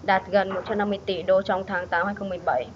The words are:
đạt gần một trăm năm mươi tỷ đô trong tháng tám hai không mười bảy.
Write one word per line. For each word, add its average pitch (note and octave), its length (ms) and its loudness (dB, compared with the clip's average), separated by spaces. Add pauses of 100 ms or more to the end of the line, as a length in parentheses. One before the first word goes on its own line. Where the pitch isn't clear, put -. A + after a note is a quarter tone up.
đạt F#3+ 280 2
gần F#3+ 200 2
một F#3 180 -2
trăm G#3 100 -2
năm G#3 120 0
mươi G3 160 -2
tỷ F3+ 160 -2
đô F#3+ 200 4
trong F#3+ 240 0
tháng F3+ 220 -4
tám F3 180 2
hai G3+ 80 -2
không G3+ 140 -6
mười F3+ 180 -6
bảy. B2+ 300 2